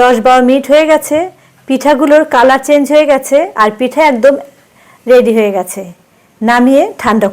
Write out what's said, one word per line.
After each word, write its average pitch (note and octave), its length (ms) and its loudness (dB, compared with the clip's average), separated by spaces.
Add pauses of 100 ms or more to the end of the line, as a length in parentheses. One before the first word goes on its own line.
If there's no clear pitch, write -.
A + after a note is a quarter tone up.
দশ B3 140 2 (120)
বারো B3+ 220 4
মিনিট C4+ 240 0
হয়ে D#4 180 2
গেছে, D4+ 260 -2 (500)
পিঠাগুলোর C#4+ 560 0 (120)
কালার C4 320 2
চেঞ্জ D4 260 2
হয়ে D4+ 200 2
গেছে, C4+ 240 -2 (260)
আর G#3+ 60 2 (100)
পিঠা B3+ 240 -4 (100)
একদম C4 220 2 (760)
রেডি B3 280 2
হয়ে G#3 180 0
গেছে। F#3 260 -8 (580)
নামিয়ে B3 420 2 (180)
ঠান্ডা G#3+ 320 -2